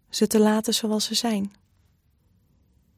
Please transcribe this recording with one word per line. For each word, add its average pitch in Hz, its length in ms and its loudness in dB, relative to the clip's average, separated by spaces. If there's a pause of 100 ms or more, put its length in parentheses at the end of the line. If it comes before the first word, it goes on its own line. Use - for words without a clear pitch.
Ze - 180 0
te 220 120 2
laten 214 340 2
zoals 214 320 -2
ze 220 100 -8
zijn? 208 380 -2 (1400)